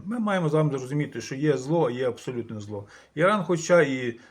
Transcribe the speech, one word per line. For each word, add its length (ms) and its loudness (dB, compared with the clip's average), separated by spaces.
Ми 140 -6
маємо 300 0
з 40 -2
вами 160 4
зрозуміти, 520 -4
що 140 -10
є 220 2
зло, 300 0
а 40 0
є 160 -2
абсолютне 520 -6
зло. 280 -10
Іран, 280 2
хоча 380 4
і 380 -2